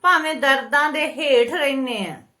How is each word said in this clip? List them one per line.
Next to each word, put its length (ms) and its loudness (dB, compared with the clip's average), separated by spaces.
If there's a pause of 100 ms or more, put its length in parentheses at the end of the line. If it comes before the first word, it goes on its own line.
ਭਾਵੇਂ 320 2
ਦਰਦਾਂ 580 0
ਦੇ 200 -2
ਹੇਠ 420 2
ਰਹਿੰਨੇ 520 -2
ਆ। 100 -10 (240)